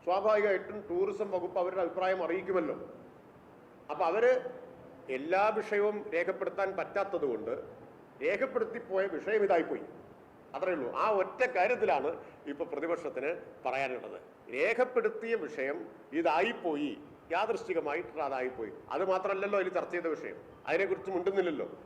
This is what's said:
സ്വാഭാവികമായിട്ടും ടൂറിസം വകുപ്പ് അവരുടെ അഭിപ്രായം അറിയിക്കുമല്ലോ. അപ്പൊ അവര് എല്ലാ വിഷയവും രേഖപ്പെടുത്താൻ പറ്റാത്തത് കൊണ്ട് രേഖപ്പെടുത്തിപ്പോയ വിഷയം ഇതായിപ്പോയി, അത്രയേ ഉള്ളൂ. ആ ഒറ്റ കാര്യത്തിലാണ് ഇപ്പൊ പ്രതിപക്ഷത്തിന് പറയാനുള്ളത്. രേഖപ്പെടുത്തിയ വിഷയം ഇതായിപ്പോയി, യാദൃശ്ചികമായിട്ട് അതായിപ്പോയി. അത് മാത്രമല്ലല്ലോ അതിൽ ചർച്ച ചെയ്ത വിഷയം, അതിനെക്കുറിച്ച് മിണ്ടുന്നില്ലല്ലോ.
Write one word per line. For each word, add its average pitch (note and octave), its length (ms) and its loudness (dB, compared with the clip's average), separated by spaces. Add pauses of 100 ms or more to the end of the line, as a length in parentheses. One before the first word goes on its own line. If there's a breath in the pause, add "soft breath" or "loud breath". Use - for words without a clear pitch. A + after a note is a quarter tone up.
സ്വാഭാവികമായിട്ടും G3+ 840 2
ടൂറിസം G3 420 0
വകുപ്പ് F3+ 280 -2
അവരുടെ F3+ 220 0
അഭിപ്രായം F#3 420 0
അറിയിക്കുമല്ലോ. F3 520 0 (1120)
അപ്പൊ D3+ 160 2
അവര് A3+ 360 6 (680)
എല്ലാ E3 380 2
വിഷയവും G#3 640 0
രേഖപ്പെടുത്താൻ F#3 640 0
പറ്റാത്തത് F3+ 480 -2
കൊണ്ട് A2+ 380 -2 (580)
രേഖപ്പെടുത്തിപ്പോയ G3+ 840 0
വിഷയം G3 380 2
ഇതായിപ്പോയി, E3 380 4 (760)
അത്രയേ F3+ 200 0
ഉള്ളൂ. B2+ 200 -2
ആ F3 140 4
ഒറ്റ G3+ 360 2
കാര്യത്തിലാണ് F#3 760 2 (220 loud breath)
ഇപ്പൊ D3+ 200 -4
പ്രതിപക്ഷത്തിന് D3 760 -2 (240)
പറയാനുള്ളത്. B2+ 560 -2 (320)
രേഖപ്പെടുത്തിയ A3 840 2
വിഷയം C#3+ 560 -4 (220)
ഇതായിപ്പോയി, D#3+ 840 2 (340)
യാദൃശ്ചികമായിട്ട് E3+ 880 -2
അതായിപ്പോയി. B2+ 520 -2 (180)
അത് F3 200 0
മാത്രമല്ലല്ലോ G3 500 2
അതിൽ F#3 100 0
ചർച്ച F3 220 -2
ചെയ്ത F3 140 -2
വിഷയം, C#3+ 360 -4 (260)
അതിനെക്കുറിച്ച് F#3 440 0
മിണ്ടുന്നില്ലല്ലോ. F3+ 580 0 (160)